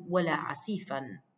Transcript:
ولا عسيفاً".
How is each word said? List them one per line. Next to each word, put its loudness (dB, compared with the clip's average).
ولا 4
عسيفاً". -2